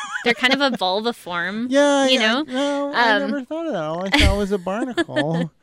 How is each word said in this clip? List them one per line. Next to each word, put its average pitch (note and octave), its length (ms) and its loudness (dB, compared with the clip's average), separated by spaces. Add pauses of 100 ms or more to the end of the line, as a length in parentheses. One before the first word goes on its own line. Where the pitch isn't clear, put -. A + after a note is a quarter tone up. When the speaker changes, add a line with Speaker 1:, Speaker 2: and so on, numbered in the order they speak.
Speaker 1:
<laughs> F#5+ 160 -8
Speaker 2:
they're A#3 120 4
kind B3+ 180 2
of C4+ 80 2
a B3+ 160 0
vulva G#3 340 -2
form, F#3 580 -6
Speaker 1:
Yeah, C#4 380 4
Speaker 2:
you C4 120 4
Speaker 1:
yeah, A3 80 2
Speaker 2:
know? B3+ 160 0
Speaker 1:
no, C#4+ 500 -4
I A#3 220 4
Speaker 2:
Um, A3 160 0
Speaker 1:
never C#4 120 -4
thought D#4+ 240 -8
of D4 60 -4
that. E3+ 100 -2
All E3 220 -4
I F#3+ 140 2
saw G3 180 6
was G3+ 140 0
a G#3 60 0
barnacle. F#3 960 -4
Speaker 2:
<laughs> - 80 -20